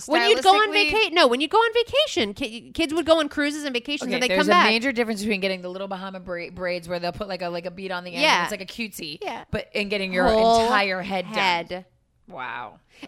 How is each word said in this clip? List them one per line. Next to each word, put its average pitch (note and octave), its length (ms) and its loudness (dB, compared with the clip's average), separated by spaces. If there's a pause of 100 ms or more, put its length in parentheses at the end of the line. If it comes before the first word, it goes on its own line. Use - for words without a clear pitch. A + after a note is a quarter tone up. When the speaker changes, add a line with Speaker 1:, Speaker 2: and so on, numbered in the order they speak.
Speaker 1:
when E4 240 4
you'd A#4 140 6
go F#4+ 60 8
on G#4 180 6
Speaker 2:
stylistically. D4+ 240 2
Speaker 1:
vaca-, G#4 240 2
no, E4 100 8
when B3 140 2
you D4+ 80 -2
go G#4 100 4
on A4+ 160 2
vacation, A#4 580 0
ki-, A3+ 380 -8
kids D#4 240 -2
would E4 100 0
go D#4+ 140 6
on D4 100 0
cruises D4 360 -2
and C4 100 -6
vacations C4 320 -6
Speaker 2:
Okay, A#3+ 80 -4
Speaker 1:
and - 80 0
they B3 60 0
Speaker 2:
there's C#4 180 2
Speaker 1:
come - 40 2
Speaker 2:
a F4 120 6
Speaker 1:
back. A#3+ 60 6
Speaker 2:
major A#3 240 0
difference A3 280 -2
between G#3 200 -2
getting F#3+ 220 -2
the F3+ 60 -8
little F#3+ 200 -8
Bahama F#3+ 320 -10
bra-, F3 300 -10
braids F3 380 -6
where F3 120 -6
they'll F3 100 -4
put, G3+ 160 -8
like, F#3 160 -8
a, F3 60 -4
like, F3 180 -6
a F3+ 60 -10
bead F#3 180 -10
on F3+ 140 -8
the F3+ 80 -14
end C4 100 -4
Speaker 1:
Yeah. D4 140 4
Speaker 2:
and F3 80 2
it's D3+ 80 -4
like F#3+ 80 -8
a F#3 120 -14
cutesy, F3+ 480 -10
Speaker 1:
Yeah. A#3 300 -10
Speaker 2:
but - 240 -6
in G3+ 140 -2
getting F#3+ 240 -4
your F3+ 160 4
Speaker 1:
Whole A3+ 340 6
Speaker 2:
entire G3+ 400 0
head F#3 220 -4
done. G#3+ 100 -12
Speaker 1:
head. F3+ 520 -2 (420)
Speaker 2:
Wow. B2 500 -12 (300)